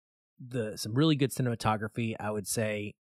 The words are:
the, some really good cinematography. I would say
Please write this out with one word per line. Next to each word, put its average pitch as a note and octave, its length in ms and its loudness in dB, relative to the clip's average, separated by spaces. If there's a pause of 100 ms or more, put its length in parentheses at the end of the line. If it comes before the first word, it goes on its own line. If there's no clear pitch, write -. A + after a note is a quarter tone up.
(400)
the, A#2+ 360 -4
some G#2+ 200 -4
really D#3 200 6
good C3 140 2
cinematography. A2+ 920 0
I G#2 120 -2
would G#2 160 -4
say G#2+ 560 -2